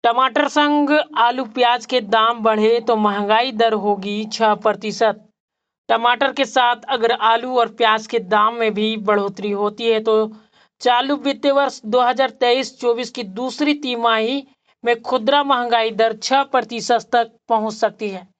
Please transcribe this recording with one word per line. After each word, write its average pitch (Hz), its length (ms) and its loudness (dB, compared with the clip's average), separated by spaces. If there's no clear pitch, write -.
टमाटर 262 420 2
संग 294 420 2
आलू 247 260 2
प्याज 240 420 0
के 254 140 0
दाम 226 420 0
बढ़े 220 380 2
तो 226 160 0
महंगाई 214 560 0
दर 220 220 2
होगी 208 580 -4
छह 214 240 2
प्रतिशत। 208 680 -2
टमाटर 240 440 0
के 277 120 -2
साथ 240 440 0
अगर 226 240 0
आलू 247 460 0
और 226 100 2
प्याज 220 380 0
के 233 200 -4
दाम 214 280 2
में 220 200 -2
भी 220 240 -2
बढ़ोतरी 202 540 -2
होती 208 340 -4
है 220 140 2
तो 220 140 0
चालू 254 360 0
वित्तीय 277 360 -2
वर्ष 277 340 0
दो 240 140 2
हज़ार 247 300 2
तेईस 254 400 0
चौबीस 240 300 -2
की 240 120 -10
दूसरी 262 460 -2
तिमाही 233 640 -2
में 233 160 0
खुदरा 254 440 0
महंगाई 240 480 0
दर 220 260 0
छह 269 260 0
प्रतिशत 233 680 -2
तक 233 200 0
पहुंच 220 260 -2
सकती 214 360 -4
है। 185 160 -12